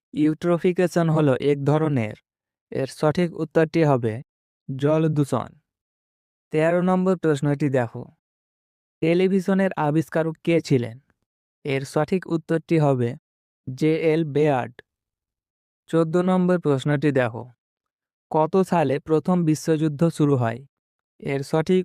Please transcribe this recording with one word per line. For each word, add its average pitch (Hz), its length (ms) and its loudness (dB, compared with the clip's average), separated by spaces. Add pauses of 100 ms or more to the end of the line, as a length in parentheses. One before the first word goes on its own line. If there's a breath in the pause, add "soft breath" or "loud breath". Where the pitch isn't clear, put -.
(140)
ইউট্রোফিকেশন 170 960 0
হলো 156 220 4 (180)
এক 143 140 0
ধরনের। 143 520 0 (560)
এর 131 160 -4 (100)
সঠিক 165 300 0 (120)
উত্তরটি 165 440 0
হবে 123 300 0 (540)
জল 143 400 0
দূষণ। 139 420 -2 (1000)
তেরো 165 300 2
নম্বর 185 360 2
প্রশ্নটি 147 520 0
দেখো, 123 320 -2 (1000)
টেলিভিশনের 185 760 2
আবিষ্কারক 156 560 -2 (100)
কে 170 160 2
ছিলেন? 120 360 0 (680)
এর 135 200 -4
সঠিক 160 380 -2 (120)
উত্তরটি 165 440 -2
হবে 135 300 2 (580)
জে 143 260 -2 (200)
এল 165 100 0 (120)
বেয়ার্ড। 135 400 0 (1160)
চোদ্দ 160 240 0 (160)
নম্বর 180 340 2
প্রশ্নটি 147 480 0
দেখো, 120 320 -2 (840)
কত 156 240 0 (160)
সালে 147 240 0 (140)
প্রথম 156 360 0
বিশ্বযুদ্ধ 156 580 0 (140)
শুরু 143 200 2
হয়? 120 240 -2 (600)
এর 139 200 -4 (100)
সঠিক 180 340 0